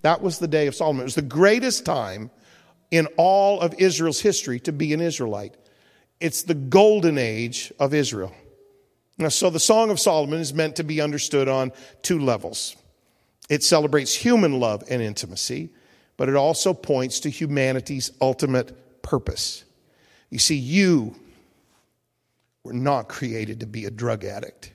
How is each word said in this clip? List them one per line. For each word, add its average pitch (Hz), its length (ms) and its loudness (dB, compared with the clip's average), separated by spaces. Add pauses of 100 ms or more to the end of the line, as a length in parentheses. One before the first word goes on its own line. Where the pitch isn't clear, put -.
That 160 220 2
was 180 160 -2
the 165 100 -4
day 151 180 2
of 135 80 -4
Solomon. 147 280 0
It - 20 -6
was 131 100 -6
the 160 60 0
greatest 196 640 2
time 110 460 -6 (600)
in 160 160 4 (120)
all 196 420 4
of 170 160 0
Israel's 165 440 2
history 127 400 0
to 165 120 -4
be 151 220 -2
an 165 80 -2
Israelite. 110 520 -6 (680)
It's - 220 -4
the 170 120 -2
golden 170 640 4
age 117 600 -4
of 139 140 0
Israel. 110 400 -2 (880)
Now, 160 100 -2
so 180 220 2
the 196 100 -2
Song 220 300 4
of 190 100 0
Solomon 156 400 2
is 139 140 -6
meant 156 220 -2
to 165 80 -4
be 151 180 -2
understood 147 460 0
on 131 240 0 (280)
two 175 180 0
levels. 113 580 -2 (760)
It 151 120 0
celebrates 151 520 2
human 202 440 2
love 110 300 0
and 127 140 -2
intimacy, 107 680 -8 (500)
but 135 100 0
it 139 80 2
also 156 380 2
points 131 460 -2
to 151 100 -4
humanity's 135 880 -2
ultimate 131 840 -2
purpose. - 640 -4 (680)
You 131 80 -8
see, - 160 2
you 147 600 2 (1500)
were 120 120 -14
not 127 340 -2
created 113 520 -8
to 113 60 -12
be 107 200 -10
a 101 40 -6
drug 113 320 -4
addict. - 520 -12